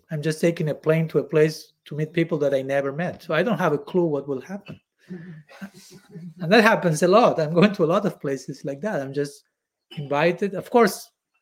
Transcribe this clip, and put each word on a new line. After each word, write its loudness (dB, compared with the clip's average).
I'm -6
just -4
taking 0
a -4
plane 0
to 0
a 2
place 0
to -14
meet -6
people 0
that 0
I 0
never -2
met. -8
So -6
I 2
don't -2
have 0
a 0
clue -2
what -4
will -6
happen. -16
<laughs> -14
And -4
that 8
happens 2
a 6
lot. 4
I'm -2
going 6
to 0
a 2
lot 0
of -6
places -8
like -10
that. -4
I'm -8
just -6
invited. -2
Of -10
course, 2